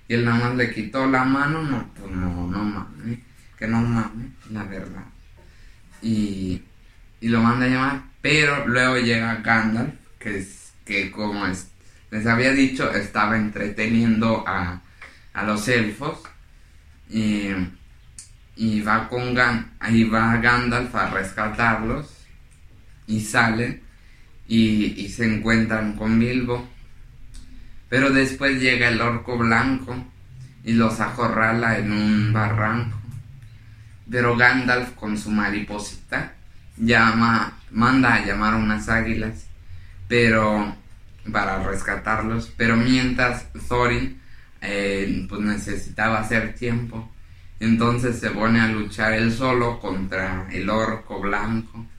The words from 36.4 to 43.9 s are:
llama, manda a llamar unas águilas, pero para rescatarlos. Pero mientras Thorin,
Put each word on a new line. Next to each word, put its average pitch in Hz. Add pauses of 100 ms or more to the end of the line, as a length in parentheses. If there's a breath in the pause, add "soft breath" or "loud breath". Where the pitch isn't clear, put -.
llama, 113 (120)
manda 123
a 104
llamar 107
unas 107
águilas, 113 (640 loud breath)
pero 110 (560)
para 98
rescatarlos. 107
Pero 113
mientras 127 (220)
Thorin, 123 (400 loud breath)